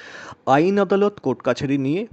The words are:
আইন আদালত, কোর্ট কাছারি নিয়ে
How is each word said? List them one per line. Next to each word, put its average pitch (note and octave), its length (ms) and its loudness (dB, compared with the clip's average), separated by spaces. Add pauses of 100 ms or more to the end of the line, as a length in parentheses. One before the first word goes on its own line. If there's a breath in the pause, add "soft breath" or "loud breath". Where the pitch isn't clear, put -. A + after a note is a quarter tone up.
(460 loud breath)
আইন E3 320 4
আদালত, G3+ 420 2
কোর্ট B2 220 -4
কাছারি C3+ 360 -2
নিয়ে D3+ 340 -2